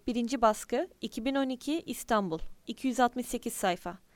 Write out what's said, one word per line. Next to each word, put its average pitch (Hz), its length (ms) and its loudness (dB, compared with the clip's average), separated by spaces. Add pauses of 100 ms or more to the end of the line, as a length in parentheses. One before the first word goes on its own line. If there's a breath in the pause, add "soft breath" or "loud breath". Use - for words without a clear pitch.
birinci 240 360 0
baskı, 240 460 2 (120)
iki 226 240 -6
bin 269 100 0
on 277 140 2
iki, 285 320 -2
İstanbul, 202 580 0 (280)
iki - 220 -4
yüz 254 120 0
altmış 247 260 4
sekiz 233 260 -4
sayfa. 180 460 -2 (180 soft breath)